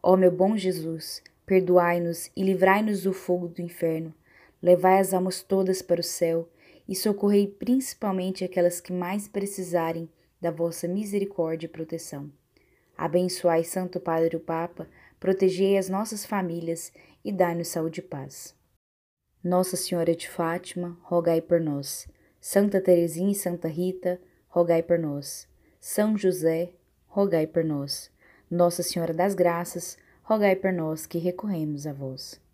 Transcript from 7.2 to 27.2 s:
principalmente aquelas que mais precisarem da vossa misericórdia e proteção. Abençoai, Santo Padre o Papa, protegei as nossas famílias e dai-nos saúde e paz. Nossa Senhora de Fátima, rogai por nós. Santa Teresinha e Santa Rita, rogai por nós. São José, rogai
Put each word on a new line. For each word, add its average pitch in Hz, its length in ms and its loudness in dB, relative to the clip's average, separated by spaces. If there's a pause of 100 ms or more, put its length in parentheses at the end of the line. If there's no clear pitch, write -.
principalmente 190 1000 -2
aquelas 175 380 2
que - 100 -12
mais 180 360 -4
precisarem 170 840 -4 (320)
da 170 80 -2
vossa 165 380 -4
misericórdia 185 800 -4
e - 20 -12
proteção. 156 600 -10 (680)
Abençoai, 165 680 2
Santo 180 360 -6
Padre 165 360 0
o 165 40 -4
Papa, 165 500 -6 (300)
protegei 190 580 2
as 185 120 0
nossas 208 360 -6
famílias 170 680 -4 (320)
e 208 80 -6
dai-nos 175 360 0
saúde 160 320 -4
e - 40 -12
paz. - 520 -14 (880)
Nossa 180 340 0
Senhora 170 380 0
de - 120 -12
Fátima, 175 760 -6
rogai 170 360 0
por 165 220 2
nós. 143 480 -6 (340)
Santa 202 380 2
Teresinha 175 520 4
e - 20 0
Santa 175 320 -4
Rita, 180 520 -4 (280)
rogai 170 340 4
por 170 160 2
nós. 143 500 -6 (320)
São 214 380 0
José, 165 560 0 (320)
rogai 170 400 0